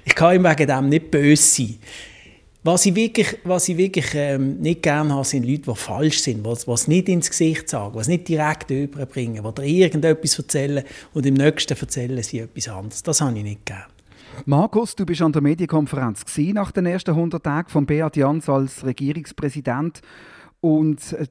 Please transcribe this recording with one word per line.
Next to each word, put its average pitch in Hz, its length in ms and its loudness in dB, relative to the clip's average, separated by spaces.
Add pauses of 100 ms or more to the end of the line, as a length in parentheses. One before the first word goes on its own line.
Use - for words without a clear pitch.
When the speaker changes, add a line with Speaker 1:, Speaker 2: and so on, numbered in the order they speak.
Speaker 1:
ich - 100 2
kann 175 220 6
ihm 185 80 6
wegen 156 240 4
dem 135 200 2
nicht 156 220 2
böse 147 320 6
sein. 113 360 2 (840)
Was 175 200 4
ich 185 120 4
wirklich, 220 480 0
was 175 240 0
ich 180 80 0
wirklich, 185 380 0
ähm, 139 440 0
nicht 165 240 -2
gerne 151 320 2
habe, 139 100 -2
sind 131 220 -2
Leute, 139 240 -2
die 110 60 -4
falsch 143 420 -2
sind, 110 260 -4
was, 117 220 -6
was 117 220 -2
nicht 185 200 2
ins 175 220 0
Gesicht 160 380 0
sagen, 107 260 -6
was 110 140 -4
nicht 175 180 0
direkt 151 460 -2
überbringen, 131 720 -6
die 110 100 -8
dir 156 300 4
irgendetwas 156 520 2
erzählen 139 460 -2 (320)
und 143 120 0
im 139 80 4
nächsten 143 440 2
erzählen 123 460 -6
sie - 160 -8
etwas - 260 -10
anderes. 104 380 -12
Das 160 160 0
habe 123 180 0
ich 104 60 -8
nicht 104 200 -12
gerne. 98 220 -12 (600)
Speaker 2:
Markus, 202 500 2
du 190 100 -2
bist 170 160 -2
an 160 80 4
der 147 120 2
Medienkonferenz 147 800 0
gsi 156 280 -2
nach 202 200 -2
den 180 140 0
ersten 175 280 -2
hundert 165 300 -2
Tagen 156 240 -2
von 143 180 2
Beat 156 300 0
Jans 147 320 0
als 135 360 -2
Regierungspräsident. 143 1160 -4 (600)
Und, 156 520 2
äh, 151 180 -6